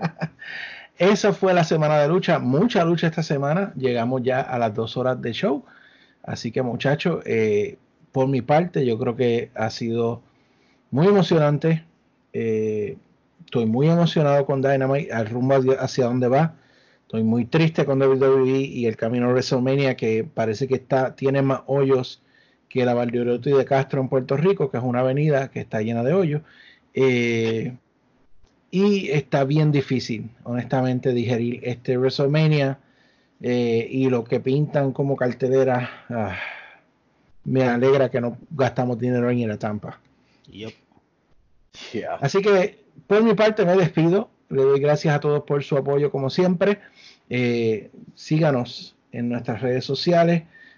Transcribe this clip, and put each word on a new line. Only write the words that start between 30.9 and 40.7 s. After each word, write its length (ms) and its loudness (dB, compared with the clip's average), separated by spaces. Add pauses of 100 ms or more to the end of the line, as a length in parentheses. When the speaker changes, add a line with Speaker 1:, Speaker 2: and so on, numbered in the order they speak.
Speaker 1:
digerir 520 -2
este 340 -4
WrestleMania, 800 2 (640)
eh, 480 0
y 180 0
lo 160 0
que 160 -2
pintan 520 0
como 240 -2
cartelera, 760 0 (180)
ah, 280 -6 (1080)
me 200 0
alegra 460 2
que 120 -4
no 160 -6 (120)
gastamos 480 -2
dinero 320 0
en 80 0
ir 120 -2
a 80 -6
Tampa. 420 -8 (500)
Speaker 2:
Yep. 240 -16 (1160)